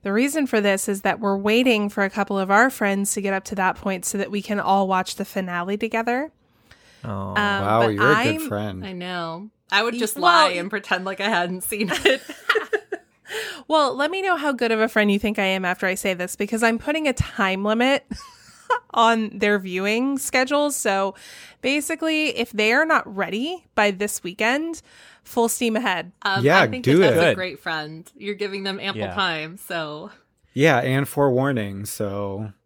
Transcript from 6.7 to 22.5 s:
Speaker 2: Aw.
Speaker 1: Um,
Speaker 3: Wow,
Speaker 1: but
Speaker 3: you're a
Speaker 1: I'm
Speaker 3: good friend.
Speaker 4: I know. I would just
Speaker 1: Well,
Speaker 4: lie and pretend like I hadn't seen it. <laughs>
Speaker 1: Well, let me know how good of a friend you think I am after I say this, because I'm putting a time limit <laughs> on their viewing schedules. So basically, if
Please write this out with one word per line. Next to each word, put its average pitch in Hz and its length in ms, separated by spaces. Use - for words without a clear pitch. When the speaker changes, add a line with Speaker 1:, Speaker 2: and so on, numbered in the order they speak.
Speaker 2:
Aw. 117 60
Speaker 1:
Um, 98 260
Speaker 3:
Wow, 196 460
Speaker 1:
but 113 120
Speaker 3:
you're - 180
a - 20
Speaker 1:
I'm - 240
Speaker 3:
good 311 100
friend. 101 380
Speaker 4:
I 190 60
know. 180 580
I 202 100
would 226 160
just 214 180
Speaker 1:
Well, 285 80
Speaker 4:
lie 339 260
and 180 200
pretend 190 340
like 190 160
I 196 80
hadn't 180 340
seen 214 280
it. 269 360
<laughs> 302 60
Speaker 1:
Well, 294 280
let 285 160
me 381 100
know 381 160
how 285 160
good 233 200
of 220 80
a 220 80
friend 208 220
you 202 80
think 214 200
I 202 80
am 190 180
after 180 220
I 185 80
say 190 180
this, 180 240
because 214 260
I'm 226 160
putting 302 300
a 254 60
time 190 500
limit 240 400
<laughs> - 400
on 226 480
their 208 200
viewing 208 600
schedules. 277 580
So 196 380
basically, 311 720
if 233 140